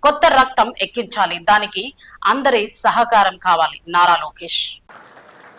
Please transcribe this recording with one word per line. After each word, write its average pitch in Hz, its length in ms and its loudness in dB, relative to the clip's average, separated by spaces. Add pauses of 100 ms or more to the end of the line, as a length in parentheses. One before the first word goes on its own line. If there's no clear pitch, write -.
కొత్త 294 220 0
రక్తం 254 560 2
ఎక్కించాలి, 190 580 -4
దానికి 208 540 -2 (320)
అందరి 240 420 0
సహకారం 208 680 0
కావాలి. 165 500 -2
నారా 175 340 2
లోకేష్. - 500 -8 (880)